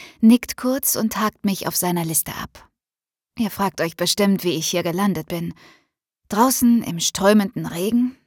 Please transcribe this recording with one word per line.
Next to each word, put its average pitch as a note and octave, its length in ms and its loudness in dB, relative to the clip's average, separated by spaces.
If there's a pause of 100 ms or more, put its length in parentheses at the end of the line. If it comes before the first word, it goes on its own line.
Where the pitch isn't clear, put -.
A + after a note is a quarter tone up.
(200)
nickt A#3 380 6
kurz B3+ 380 -2
und G#3+ 200 -4
hakt G#3 300 -4
mich F#3+ 200 -2
auf E3 80 -6
seiner F3 300 -2
Liste D#3+ 300 -4
ab. - 340 -14 (720)
Ihr G#3+ 120 -2
fragt - 300 -4
euch E3 160 -4
bestimmt, G3 480 0
wie F3+ 60 0
ich D#3+ 160 -4
hier F3 160 -2
gelandet E3+ 460 -2
bin. E3+ 260 -8 (760)
Draußen A#3 540 4
im E3+ 180 -8
strömenden F#3+ 640 2
Regen, A3+ 640 -2